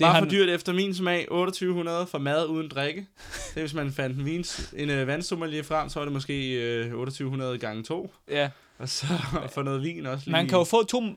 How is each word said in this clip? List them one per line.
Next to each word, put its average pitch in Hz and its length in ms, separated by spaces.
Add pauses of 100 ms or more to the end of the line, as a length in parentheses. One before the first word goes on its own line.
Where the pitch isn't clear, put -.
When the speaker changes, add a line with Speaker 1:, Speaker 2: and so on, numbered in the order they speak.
Speaker 1:
Bare 160 120
Speaker 2:
har 180 80
Speaker 1:
for 202 40
Speaker 2:
den 160 100
Speaker 1:
dyrt 196 140
efter 175 240
min 190 220
smag, 175 380
otteogtyve 185 420
hundrede 170 320
for 160 120
mad 147 280
uden 160 220
drikke. 143 320 (500)
Det - 60
er, 156 40
hvis 151 140
man 143 180
fandt 135 260
en 139 80
vins-, - 500
en, 147 140
øh, 135 160
vandsommelier 160 560
frem, 151 260
så 151 120
var 143 40
det 143 80
måske, 139 400
øh, 117 420
otteogtyve 131 360
hundrede 131 280
gange 110 240
to. 170 320 (160)
Speaker 2:
Ja. 143 200 (280)
Speaker 1:
Og 127 100
så - 180
<laughs> 151 480
for 143 80
noget 135 200
vin 165 240
også 135 200
lige. 170 60
Speaker 2:
Man 165 160
kan 180 100
jo 175 60
få 220 200
to, 247 180 (140)